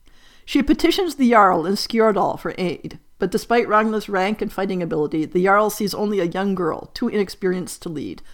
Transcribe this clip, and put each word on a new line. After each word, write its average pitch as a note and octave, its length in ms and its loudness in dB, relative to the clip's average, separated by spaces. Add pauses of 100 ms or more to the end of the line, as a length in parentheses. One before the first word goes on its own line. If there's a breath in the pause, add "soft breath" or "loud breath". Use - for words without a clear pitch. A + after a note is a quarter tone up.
(440 soft breath)
She - 180 -2
petitions E4 520 0
the A#3+ 160 4
Jarl F#3 340 6
in G3 100 0
Skjerdal G#3 640 0
for - 180 -8
aid, - 420 -6 (200)
but F#3+ 120 -2
despite A#3 380 0
Ragna's G#3+ 400 2
rank G3 320 0
and G#3+ 100 -4
fighting F#3 320 -4
ability, D#3 440 -2
the F3+ 180 0
Jarl G3+ 240 6
sees G#3 240 -4
only G#3 280 -2
a F3 40 2
young F#3+ 300 -2
girl, F3+ 400 -4
too A#3+ 140 -2
inexperienced F#3 760 -4
to F3 80 -8
lead, C3 320 -8 (120 soft breath)